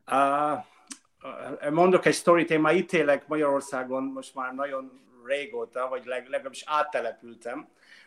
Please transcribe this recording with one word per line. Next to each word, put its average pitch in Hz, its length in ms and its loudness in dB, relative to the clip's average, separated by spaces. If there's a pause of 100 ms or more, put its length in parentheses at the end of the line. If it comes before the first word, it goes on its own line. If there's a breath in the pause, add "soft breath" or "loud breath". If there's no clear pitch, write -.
Á, 143 600 0 (1080 soft breath)
mondok 180 340 6
egy 151 80 6
sztorit, 170 380 4
én 156 80 4
már 156 160 4
itt 180 180 0
élek 143 340 2
Magyarországon 139 760 -2
most 135 320 -10
már 131 180 -6
nagyon 135 480 -8 (240)
régóta, 131 640 -4
vagy 127 160 -6
leg-, 123 240 -6
legalábbis 135 360 -8
áttelepültem, 127 1000 -4 (400 soft breath)